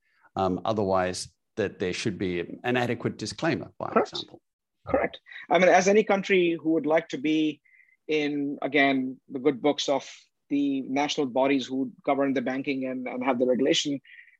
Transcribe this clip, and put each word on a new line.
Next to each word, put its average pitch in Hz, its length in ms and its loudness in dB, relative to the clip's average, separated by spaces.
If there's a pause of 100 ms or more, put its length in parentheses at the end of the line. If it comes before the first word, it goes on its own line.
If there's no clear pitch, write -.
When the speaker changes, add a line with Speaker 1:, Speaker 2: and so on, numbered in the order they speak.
(360)
Speaker 1:
Um, 92 300 0
otherwise, 95 640 0 (300)
that 98 220 -2
there 90 140 -2
should 92 240 -4
be 90 220 -2 (240)
an 123 140 0
adequate 120 400 -2
disclaimer, 113 600 -4
by - 120 -6
Speaker 2:
Correct. - 240 0
Speaker 1:
example. - 280 -12 (460)
Speaker 2:
Correct. - 320 -2 (320)
I 170 80 6
mean, 180 100 6
as 180 180 6
any 208 160 6
country 185 560 2
who 160 120 -2
would 160 140 0
like 160 240 2
to 156 80 -6
be 156 440 0 (460)
in, 147 540 -2
again, 135 580 2 (100)
the 131 100 -8
good 127 220 0
books 147 260 0
of 135 220 -2 (400)
the 143 320 0
national 143 460 -2
bodies 131 400 2
who 131 240 -4 (120)
govern 139 300 2
the 127 80 0
banking 135 440 -4
and, 127 220 -6
and 123 160 -6
have 127 160 2
the 127 60 4
regulation, 139 560 2 (380)